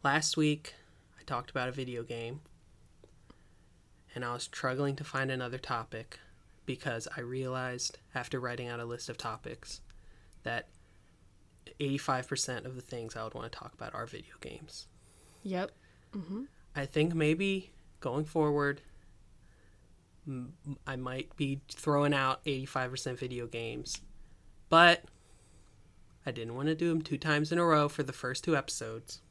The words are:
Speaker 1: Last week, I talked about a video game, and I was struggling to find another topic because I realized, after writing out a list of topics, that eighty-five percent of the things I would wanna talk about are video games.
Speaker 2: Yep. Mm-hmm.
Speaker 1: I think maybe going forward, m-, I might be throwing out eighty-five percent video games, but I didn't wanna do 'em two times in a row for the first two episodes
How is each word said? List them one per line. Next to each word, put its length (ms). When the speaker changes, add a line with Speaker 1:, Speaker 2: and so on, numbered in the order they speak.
Speaker 1:
Last 340
week, 380
I 60
talked 260
about 180
a 40
video 300
game, 380
and 100
I 100
was 80
struggling 540
to 80
find 260
another 280
topic 600
because 500
I 40
realized, 800
after 260
writing 280
out 120
a 40
list 240
of 80
topics, 640
that 260
eighty-five 480
percent 380
of 80
the 80
things 340
I 80
would 100
wanna 140
talk 240
about 220
are 120
video 360
games. 440
Speaker 2:
Yep. 260
Mm-hmm. 280
Speaker 1:
I 80
think 300
maybe 580
going 240
forward, 560
m-, 280
I 100
might 400
be 240
throwing 440
out 320
eighty-five 440
percent 280
video 280
games, 540
but 360
I 60
didn't 240
wanna 220
do 160
'em 100
two 160
times 320
in 80
a 60
row 240
for 160
the 80
first 320
two 120
episodes 640